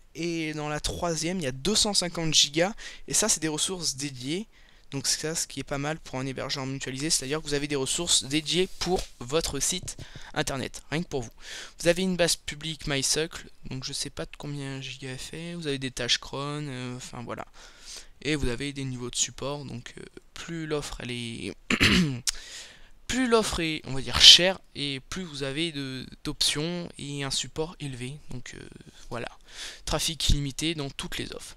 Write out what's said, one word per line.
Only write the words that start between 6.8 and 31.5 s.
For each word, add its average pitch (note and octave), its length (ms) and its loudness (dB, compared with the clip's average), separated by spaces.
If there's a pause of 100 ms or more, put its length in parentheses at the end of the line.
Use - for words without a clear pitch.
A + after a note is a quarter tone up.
c'est-à-dire D3 320 0
que D#3 40 -12
vous D3 80 -2
avez C#3+ 140 2
des D3 80 0
ressources C#3+ 480 2
dédiées D#3 460 2 (100)
pour F3+ 220 2 (180)
votre C#3+ 400 0
site - 380 -2 (360)
internet, C#3 560 -2
rien D#3+ 140 2
que - 60 -8
pour C3 140 0
vous. A2 80 -10 (500)
Vous E3+ 80 6
avez F3+ 140 4
une F#3 120 2
base E3+ 220 4
publique D3+ 500 -8
MySQL, D3+ 420 2 (400)
donc C3 140 -6
je C#3 80 -8
sais C#3 180 -4
pas D#3+ 140 -8
de - 140 -10
combien C#3 420 -6
giga C3 300 -10
elle C3 80 -8
fait, E3+ 380 -10
vous E3 120 -6
avez C#3 100 0
des C3 140 -4
tâches B2+ 280 0
cron, D3 460 -6
euh, B2+ 300 -6
enfin B2 260 -10
voilà. A2+ 240 -8 (760)
Et D3+ 140 0
vous C3 120 2
avez C3 240 -2
des C#3 140 -6
niveaux B2 240 -6
de - 80 -8
support, C#3 480 -2
donc, A#2+ 320 -10
euh, - 60 -12 (300)
plus E3 340 -8
l'offre D3 340 -4
elle B2 100 -6
est, A#2 420 -6 (160)
<clears throat> E3 540 6 (840)
plus B3+ 200 2
l'offre A3+ 320 4
est, D#3+ 280 0
on - 60 -2
va C3+ 80 0
dire, A#2+ 200 0
chère, F3+ 360 12 (160)
et C#3+ 360 -4
plus F#3 140 -6
vous C#3+ 200 -8
avez D3 300 -2
de, C3+ 320 -6 (180)
d'options E3+ 720 0
et C#3+ 280 -6
un C3+ 40 -4
support C#3+ 520 -4
élevé, C3 320 -6 (160)
donc, - 260 -8
euh, G1+ 40 -14 (500)
voilà. A#2+ 180 -6 (580)
Trafic - 440 2
illimité C#3+ 460 2
dans C#3+ 140 -4
toutes - 280 -6
les - 160 -6
offres, - 240 -12